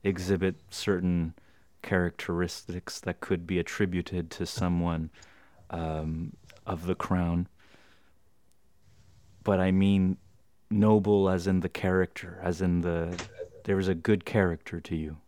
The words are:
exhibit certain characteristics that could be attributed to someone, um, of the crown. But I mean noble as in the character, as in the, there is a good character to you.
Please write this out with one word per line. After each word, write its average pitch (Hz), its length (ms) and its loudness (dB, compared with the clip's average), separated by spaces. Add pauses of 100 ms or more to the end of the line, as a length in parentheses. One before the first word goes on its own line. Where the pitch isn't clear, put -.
exhibit 92 520 0 (140)
certain 90 640 0 (480)
characteristics 87 1160 -4
that - 200 -6
could 85 260 -2
be 90 120 0
attributed 87 760 -2
to 90 140 -6
someone, 85 640 -2 (600)
um, 80 640 -6 (340)
of 85 200 -6
the 92 80 0
crown. 87 540 0 (1900)
But 98 180 4
I 92 120 4
mean 95 440 4 (540)
noble 104 580 6
as 92 180 0
in 92 140 2
the 87 80 -4
character, 92 760 -2
as 90 180 -2
in 87 220 2
the, 85 380 -2 (440)
there 98 140 0
is 95 100 0
a 95 60 2
good 92 300 0
character 87 560 0
to - 160 -8
you. 78 200 -6 (120)